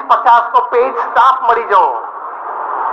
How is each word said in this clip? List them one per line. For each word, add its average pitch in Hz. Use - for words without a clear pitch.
પચાસ 240
તો 240
પેઇડ 247
સ્ટાફ 254
મળી 226
જવો, 185